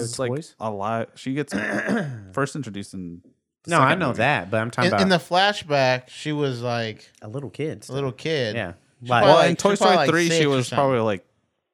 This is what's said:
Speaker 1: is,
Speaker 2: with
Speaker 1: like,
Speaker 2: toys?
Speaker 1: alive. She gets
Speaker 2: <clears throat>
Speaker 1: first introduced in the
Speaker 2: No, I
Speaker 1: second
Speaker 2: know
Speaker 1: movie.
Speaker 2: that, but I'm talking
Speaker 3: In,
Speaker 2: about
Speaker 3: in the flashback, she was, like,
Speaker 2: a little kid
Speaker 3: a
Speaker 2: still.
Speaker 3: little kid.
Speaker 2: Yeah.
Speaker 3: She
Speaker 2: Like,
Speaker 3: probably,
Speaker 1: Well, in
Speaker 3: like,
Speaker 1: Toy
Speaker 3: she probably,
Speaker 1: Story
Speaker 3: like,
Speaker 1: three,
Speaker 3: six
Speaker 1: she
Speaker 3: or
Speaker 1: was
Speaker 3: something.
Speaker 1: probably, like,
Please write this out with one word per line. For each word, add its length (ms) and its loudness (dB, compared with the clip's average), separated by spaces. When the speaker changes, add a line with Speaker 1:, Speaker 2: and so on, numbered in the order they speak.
Speaker 1:
is, 100 -6
Speaker 2:
with 60 -10
Speaker 1:
like, 120 -4
Speaker 2:
toys? 280 -10
Speaker 1:
alive. 580 -4
She 180 -8
gets 180 -6
Speaker 2:
<clears throat> 380 -6
Speaker 1:
first 240 -4
introduced 380 -10
in 280 -12
the 60 -8
Speaker 2:
No, 100 4
I 100 6
Speaker 1:
second 80 2
Speaker 2:
know 100 -2
Speaker 1:
movie. 100 -2
Speaker 2:
that, 320 0
but 100 0
I'm 100 -4
talking 180 0
Speaker 3:
In, 60 0
Speaker 2:
about 80 4
Speaker 3:
in 80 4
the 80 4
flashback, 880 0
she 240 -8
was, 300 -2
like, 480 -6
Speaker 2:
a 80 -16
little 220 -12
kid 300 -8
Speaker 3:
a 40 -20
Speaker 2:
still. 120 -12
Speaker 3:
little 160 -4
kid. 440 -4
Speaker 2:
Yeah. 160 -6
Speaker 3:
She 80 -12
Speaker 2:
Like, 140 4
Speaker 3:
probably, 100 10
Speaker 1:
Well, 80 6
in 80 4
Speaker 3:
like, 80 -2
Speaker 1:
Toy 160 2
Speaker 3:
she 40 0
probably, 160 4
Speaker 1:
Story 20 4
Speaker 3:
like, 140 2
Speaker 1:
three, 180 2
Speaker 3:
six 100 2
Speaker 1:
she 80 2
Speaker 3:
or 100 2
Speaker 1:
was 120 0
Speaker 3:
something. 140 -6
Speaker 1:
probably, 180 2
like, 260 -2